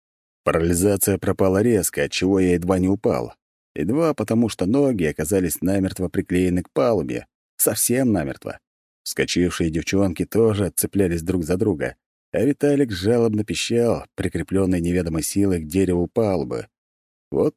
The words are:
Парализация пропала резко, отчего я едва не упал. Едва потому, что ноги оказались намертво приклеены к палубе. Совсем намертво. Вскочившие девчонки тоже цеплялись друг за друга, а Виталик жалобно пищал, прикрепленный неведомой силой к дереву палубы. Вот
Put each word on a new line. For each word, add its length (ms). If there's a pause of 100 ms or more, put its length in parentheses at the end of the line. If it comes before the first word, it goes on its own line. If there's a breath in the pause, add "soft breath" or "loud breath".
(420)
Парализация 760
пропала 440
резко, 400
отчего 380
я 140
едва 240
не 100
упал. 460 (400)
Едва 400
потому, 340
что 180
ноги 380
оказались 560
намертво 480
приклеены 540
к 80
палубе. 560 (300)
Совсем 560
намертво. 460 (480)
Вскочившие 640
девчонки 540
тоже 500
цеплялись 480
друг 220
за 120
друга, 380 (380)
а 100
Виталик 480
жалобно 540
пищал, 600 (120)
прикрепленный 640
неведомой 420
силой 380
к 80
дереву 400
палубы. 580 (640)
Вот 260